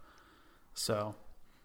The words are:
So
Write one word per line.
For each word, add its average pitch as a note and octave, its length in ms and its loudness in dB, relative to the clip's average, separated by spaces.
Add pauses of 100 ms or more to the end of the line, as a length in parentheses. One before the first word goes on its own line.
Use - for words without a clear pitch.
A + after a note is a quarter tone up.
(760)
So G#2+ 420 4 (500)